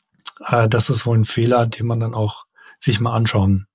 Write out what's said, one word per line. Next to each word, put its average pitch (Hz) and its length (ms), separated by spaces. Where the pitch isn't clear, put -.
äh, 113 240
das 113 220
ist 127 160
wohl 117 100
ein 110 80
Fehler, 120 400
den 113 220
man 117 120
dann 113 140
auch 107 320
sich 107 200
mal 117 140
anschauen 98 600